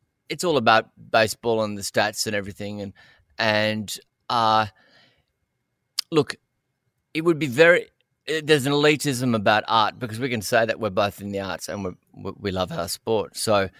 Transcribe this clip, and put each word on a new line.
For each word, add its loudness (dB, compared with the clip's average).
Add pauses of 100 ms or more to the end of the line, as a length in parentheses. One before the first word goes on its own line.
(280)
it's -8
all 2
about 4 (200)
baseball 2
and -6
the -12
stats -2
and -4
everything. -8
And, -10 (460)
and, -2 (320)
uh, 2 (1400)
look, 0 (800)
it -4
would 2
be -2
very, 6 (420)
uh, -2
there's 4
an 0
elitism 2
about 2
art 2
because -10
we -4
can -6
say 2
that -4
we're -2
both -2
in -10
the -4
arts -8
and -8
we, -6 (240)
we, -12
we -6
love -4
our -6
sport. -4
So 0 (120)